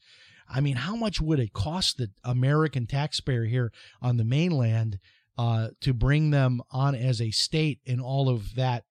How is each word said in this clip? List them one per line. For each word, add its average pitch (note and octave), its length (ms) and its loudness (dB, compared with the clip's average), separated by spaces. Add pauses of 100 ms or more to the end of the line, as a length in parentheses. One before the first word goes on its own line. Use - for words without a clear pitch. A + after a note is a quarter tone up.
(480)
I B2+ 120 -2
mean, C#3+ 140 2
how D#3 220 -4
much A3+ 240 -2
would D#3+ 180 2
it A#2 140 0
cost - 460 -2
the A#2 120 -4 (140)
American C3 640 2
taxpayer C#3 580 -2
here A#2 280 -2 (300)
on B2 140 2
the A2+ 80 2
mainland, A2+ 720 0 (400)
uh, A2+ 300 0 (120)
to C3 140 0
bring C#3+ 360 2
them C3 300 4 (120)
on C3+ 240 0
as A#2+ 240 0
a A2+ 100 -2
state D#3 560 -2
and B2+ 140 -2
all C3+ 280 0
of A2+ 280 -2
that B2+ 340 -2